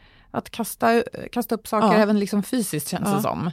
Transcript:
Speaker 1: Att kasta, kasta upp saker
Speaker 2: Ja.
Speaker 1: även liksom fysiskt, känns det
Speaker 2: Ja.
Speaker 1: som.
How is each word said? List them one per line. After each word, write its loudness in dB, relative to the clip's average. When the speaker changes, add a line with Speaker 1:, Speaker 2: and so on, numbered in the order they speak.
Speaker 1:
Att -6
kasta, 0
kasta -4
upp -8
saker 2
Speaker 2:
Ja. 6
Speaker 1:
även 4
liksom 0
fysiskt, -4
känns -4
det 0
Speaker 2:
Ja. 2
Speaker 1:
som. -2